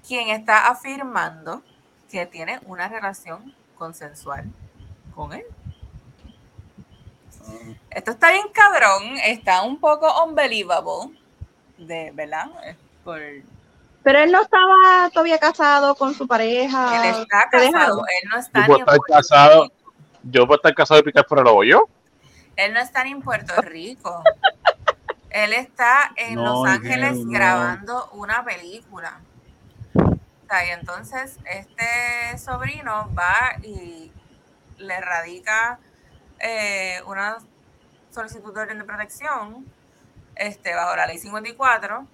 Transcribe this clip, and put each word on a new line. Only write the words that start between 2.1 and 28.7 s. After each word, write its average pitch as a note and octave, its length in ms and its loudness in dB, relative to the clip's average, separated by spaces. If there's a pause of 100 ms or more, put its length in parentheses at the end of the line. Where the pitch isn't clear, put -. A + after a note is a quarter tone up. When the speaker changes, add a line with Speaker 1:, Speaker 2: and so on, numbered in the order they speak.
Speaker 1:
que F3 160 -10
tiene E3+ 400 -14
una F#3 220 -12
relación G3+ 640 -14 (220)
consensual D3+ 680 -16 (720)
con D3+ 180 -14
él. A4 120 -16 (2000)
Speaker 2:
Ah. - 260 -20 (180)
Speaker 1:
Esto G#3 220 -10
está - 180 2
bien G4+ 220 -2
cabrón, B3 720 2
está G3 380 0
un C4 180 -8
poco D4+ 260 0 (180)
unbelievable, G3+ 920 -4 (600)
de, D#3+ 360 -14
¿verdad? D#3 320 -10 (180)
Es D#3+ 120 -20 (260)
por E3 180 -14 (840)
Speaker 3:
Pero C4+ 160 6
él D#4+ 100 4
no F#4 120 4
estaba F#4 680 6
todavía E4 260 0
casado C#4+ 580 2
con C#4 180 -2
su C4 140 -8
pareja. A#3+ 800 0
Speaker 1:
Él A3+ 120 -2
está G#3 300 0
Speaker 3:
¿Te B3+ 80 2
dejaron? D4 220 4
Speaker 1:
casado, A3+ 220 0 (200)
él G3 80 -16
no A3+ 80 -4
está G#3+ 220 -2
Speaker 2:
Yo G#3 60 4
puedo C#3+ 100 8
Speaker 1:
ni C3 60 2
en - 0 -
Speaker 2:
estar D3 140 4
Speaker 1:
Puerto D3+ 180 2
Speaker 2:
casado, D3 500 10
Speaker 1:
Rico. - 100 -8 (500)
Speaker 2:
yo B2 220 4
puedo D3 100 6
estar D#3 180 2
casado D#3 260 6
y - 20 0
picar D3 240 2
fuera C#3 160 2
el B2 60 8
hoyo. A#2 400 6 (680)
Speaker 1:
Él G3+ 160 -2
no A#3 60 -2
está B3+ 240 -4
ni C4+ 80 -8
en C#4 120 -14
Puerto G#3 400 -4
Rico. F3 600 -12 (1080)
Él G#3 220 -4
está B3 640 -2
en A3+ 220 -10
Speaker 4:
No, B3 280 -4
Speaker 1:
Los - 120 0
Speaker 4:
Ingeniero, B2 320 -6
Speaker 1:
Ángeles B2 180 -8
Speaker 4:
no. A#2+ 60 -10
Speaker 1:
grabando G3+ 800 -4
una G#3 320 -8
película. F3+ 760 -16 (760)